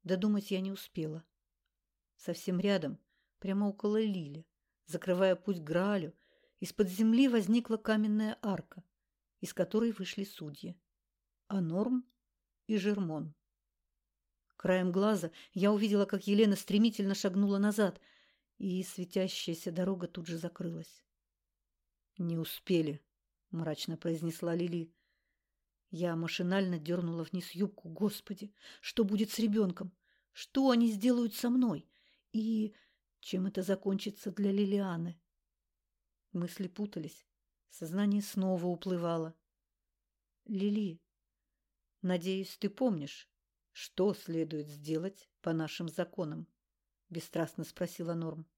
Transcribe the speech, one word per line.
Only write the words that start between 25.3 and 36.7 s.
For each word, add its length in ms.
Я 260
машинально 640
дернула 440
вниз 280
юбку. 380
«Господи, 640
что 220
будет 280
с 80
ребенком? 560
Что 380
они 220
сделают 420
со 160
мной?» 400
И 440
чем 280
это 160
закончится 680
для 200
Лилианы? 680
Мысли 340
путались. 580